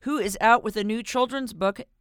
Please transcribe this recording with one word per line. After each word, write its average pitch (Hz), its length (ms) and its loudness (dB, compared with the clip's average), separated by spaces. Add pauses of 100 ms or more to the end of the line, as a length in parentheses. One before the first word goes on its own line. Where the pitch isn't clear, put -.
who 285 180 -2
is 202 220 -2
out 226 240 6
with 214 120 -4
a 214 60 0
new 214 220 -2
children's 254 480 -2
book. 190 300 -2 (180)